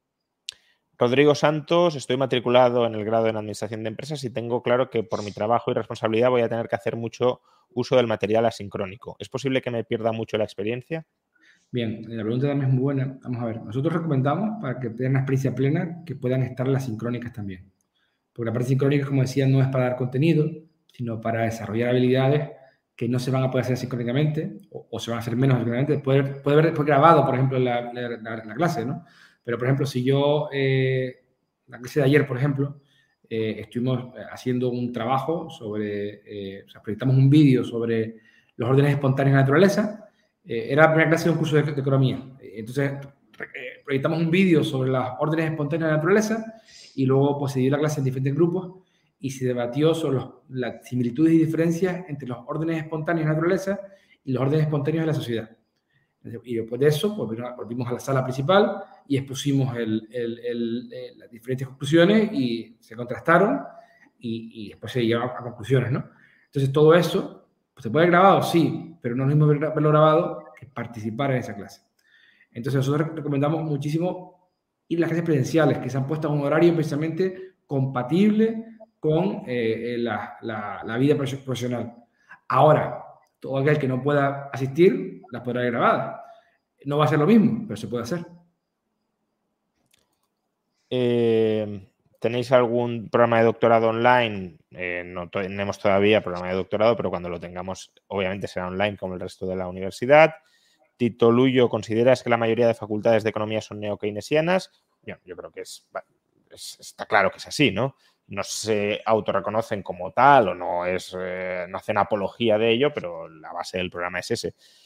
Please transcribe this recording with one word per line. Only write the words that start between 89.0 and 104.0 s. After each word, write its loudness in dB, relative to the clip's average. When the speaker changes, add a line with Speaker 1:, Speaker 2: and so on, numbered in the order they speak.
Speaker 1:
Eh, 0
¿tenéis -4
algún 2
programa 4
de 6
doctorado 4
online? 2
Eh, -8
no -10
to-, -4
tenemos -6
todavía 4
programa -6
de -2
doctorado, 2
pero -4
cuando -8
lo -8
tengamos, -12
obviamente -4
será -6
online -2
como -8
el -10
resto -10
de -4
la -6
universidad. 4
Tito 4
Luyo, 4
¿consideras 2
que -4
la 4
mayoría 2
de 4
facultades 0
de 0
economía -4
son -12
neokeynesianas? -2